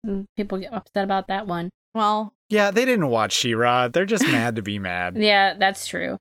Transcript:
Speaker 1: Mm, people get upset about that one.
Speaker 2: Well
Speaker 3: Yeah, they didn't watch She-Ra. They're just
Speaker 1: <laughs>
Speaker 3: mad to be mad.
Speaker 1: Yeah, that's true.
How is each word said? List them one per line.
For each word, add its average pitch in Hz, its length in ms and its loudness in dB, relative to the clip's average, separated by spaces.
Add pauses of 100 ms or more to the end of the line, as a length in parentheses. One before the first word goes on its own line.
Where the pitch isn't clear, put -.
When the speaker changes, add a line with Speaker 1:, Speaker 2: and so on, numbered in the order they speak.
Speaker 1:
Mm, 196 200 -4 (100)
people 196 220 -4
get 196 160 -8
upset 202 300 -4
about 196 240 -2
that 196 200 -4
one. 175 220 -4 (240)
Speaker 2:
Well 214 400 0 (160)
Speaker 3:
Yeah, 208 200 4
they 220 140 2
didn't 233 240 2
watch 110 240 2
She-Ra. 120 560 2
They're 170 180 2
just 214 180 0
Speaker 1:
<laughs> 302 40 2
Speaker 3:
mad 120 300 0
to 113 40 -4
be 104 160 -4
mad. 90 400 -4
Speaker 1:
Yeah, 202 360 4
that's 196 340 -2
true. 185 340 -6